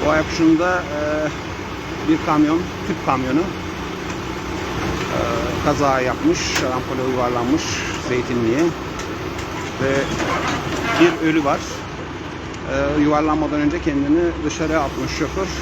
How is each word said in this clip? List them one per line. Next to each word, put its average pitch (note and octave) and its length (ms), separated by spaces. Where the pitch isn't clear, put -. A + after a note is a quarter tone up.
Boğa D3+ 120
yokuşunda, E3 580
e, D3+ 260
bir D#3+ 160
kamyon, D#3 360
tüp E3+ 180
kamyonu, C3 340
e, - 1800
kaza C3+ 360
yapmış. C3 380
Şarampole C3 500
yuvarlanmış B2 500
Zeytinli'ye. B2 540
Ve C3+ 100
bir D#3+ 280
ölü D#3 160
var. D3+ 160
E, C#3+ 280
yuvarlanmadan D3+ 600
önce E3 200
kendini D3 400
dışarı D#3 340
atmış C3 320
şoför. F3+ 360